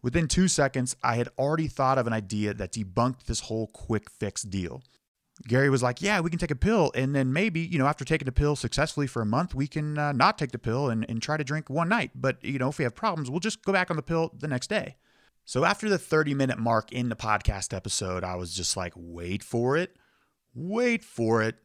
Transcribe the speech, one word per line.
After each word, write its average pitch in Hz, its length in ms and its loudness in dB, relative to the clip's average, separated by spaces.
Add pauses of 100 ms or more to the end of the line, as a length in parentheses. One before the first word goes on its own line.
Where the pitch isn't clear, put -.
Within 147 260 2
two 185 200 4
seconds, 131 540 2
I 120 140 0
had 120 220 0
already 151 300 0
thought 131 300 2
of 120 100 0
an 113 60 0
idea 104 400 -2
that 98 200 -6
debunked 117 520 -2
this - 160 -4
whole 110 260 -4
quick - 420 -4
fix - 320 -6
deal. 90 420 -6 (640)
Gary 135 220 4
was 131 120 4
like, 123 200 0
"Yeah, 202 180 2
we 165 100 0
can 165 100 -4
take 165 120 -2
a 143 40 0
pill, 185 380 4
and 135 220 0
then 131 180 2
maybe, 165 260 0
you 165 200 0
know, 135 80 4
after 143 180 -2
taking 147 200 0
the 131 60 -2
pill 147 240 4
successfully 139 520 -2
for 120 140 -4
a 110 40 0
month, 127 300 0
we 139 120 0
can, 151 300 -4
uh, 147 140 0
not 147 260 4
take 143 140 -2
the 113 80 -6
pill 127 300 0
and, 113 200 -2
and 113 120 -2
try 151 160 -2
to 151 60 -2
drink 151 260 -4
one 165 200 0
night. 214 240 0
But, 131 300 -2
you 135 160 -4
know, 127 100 0
if 143 80 -8
we 156 60 0
have 120 120 -2
problems, 156 360 -2
we'll 165 80 -2
just 208 240 -4
go 196 100 0
back 180 160 2
on 170 80 0
the 147 60 -4
pill 165 340 0
the 151 100 -8
next 127 200 -2
day." - 280 -4 (480)
So 135 220 0
after 202 240 2
the 196 80 4
thirty-minute 139 600 0
mark 113 320 2
in 123 180 -2
the 110 60 -4
podcast 104 580 -2
episode, 92 500 -4
I 92 120 -4
was 90 180 -8
just 92 240 -2
like, 90 180 -4
"Wait 87 480 -6
for 123 320 0
it. 175 220 -4 (560)
Wait 220 500 0
for 113 380 2
it." 110 240 0